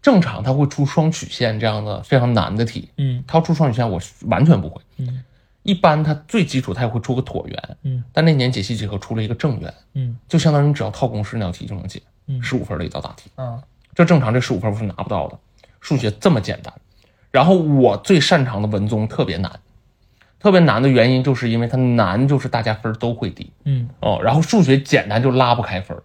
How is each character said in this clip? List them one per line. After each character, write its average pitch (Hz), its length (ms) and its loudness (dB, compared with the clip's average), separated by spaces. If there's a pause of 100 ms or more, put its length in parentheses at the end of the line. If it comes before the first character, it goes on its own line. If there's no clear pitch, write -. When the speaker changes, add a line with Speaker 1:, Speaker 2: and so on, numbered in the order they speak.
Speaker 1:
正 240 200 6
常 113 200 -2
它 123 120 -2
会 143 160 2
出 143 180 -2
双 160 240 0
曲 143 160 -6
线 110 320 -2
这 113 80 -2
样 107 180 -2
的 104 200 -6
非 - 120 0
常 123 160 2
难 101 240 0
的 117 80 0
题。 - 240 -10 (100)
Speaker 2:
嗯。 131 280 -4
Speaker 1:
它 165 140 2
出 165 120 -2
双 147 200 2
曲 - 20 -2
线 117 160 0
我 85 100 -4 (260)
完 98 200 2
全 139 140 6
不 78 80 -8
会。 - 120 -16 (180)
Speaker 2:
嗯。 127 260 -10 (420)
Speaker 1:
一 202 80 2
般 156 280 2
它 151 120 0 (140)
最 214 160 0
基 135 160 -2
础 101 120 -6
它 123 100 -4
也 117 60 0
会 113 120 -4
出 123 140 -4
个 127 60 -2
椭 - 260 -8
圆， - 360 -12
Speaker 2:
嗯。 127 200 -6 (100)
Speaker 1:
但 156 120 2
那 165 80 6
年 127 180 2
解 104 120 -4
析 113 140 -4
几 107 100 -6
何 101 100 -6
出 110 200 -6
了 113 60 -2
一 107 40 -4
个 113 80 -4
正 123 240 -4
圆， - 160 -12 (200)
Speaker 2:
嗯。 123 220 -6 (120)
Speaker 1:
就 170 100 2
相 156 140 4
当 143 120 4
于 147 40 4
你 151 40 2
只 139 120 -4
要 104 60 -6
套 120 180 -4
公 104 160 -4
式， 117 120 -10
那 107 80 -2
道 87 60 -4
题 - 160 -12
就 - 80 -10
能 90 140 -10
解， 95 120 -14 (280)
Speaker 2:
嗯。 131 120 -6
Speaker 1:
十 120 140 -6
五 120 100 -2
分 98 120 -8
儿 - 20 -6
的 87 60 -4
一 - 40 -6
道 - 120 -10
大 - 160 -12
题。 - 180 -20
Speaker 2:
啊。 123 240 -12 (340)
Speaker 1:
这 175 120 4
正 165 160 4
常 110 120 0
这 123 80 2
十 127 120 -4
五 92 80 -2
分 107 100 -2
儿 - 20 -4
我 107 60 -6
是 113 60 -6
拿 95 100 -6
不 - 140 -10
到 87 180 -4
的， - 100 -14 (440)
数 - 160 -2
学 117 160 0
这 - 180 2
么 127 100 2
简 - 220 -8
单。 - 100 -16 (600)
然 135 120 4
后 185 120 6
我 135 400 4
最 175 240 2
擅 139 260 2
长 104 160 -6
的 107 60 -2
文 104 180 -2
综 110 220 -2
特 143 160 -2
别 98 140 -6
难， 95 120 -4 (880)
特 208 140 4
别 185 80 8
难 120 200 4
的 135 80 4
原 123 220 6
因 127 140 2
就 139 100 2
是 120 160 -4
因 117 80 0
为 120 80 0
它 117 100 -4
难， 120 520 2
就 139 100 2
是 - 100 -4
大 117 140 -4
家 110 100 -2
分 110 200 -6
儿 - 40 -4
都 117 160 -4
会 - 160 -6
低。 - 220 -14 (140)
Speaker 2:
嗯。 127 240 -2 (100)
Speaker 1:
哦， 101 240 0
然 117 100 2
后 151 80 4
数 185 220 4
学 135 160 4
简 110 300 0
单 107 120 0
就 131 120 2
拉 123 200 4
不 120 100 0
开 95 180 -6
分 85 160 -12
儿 87 80 -18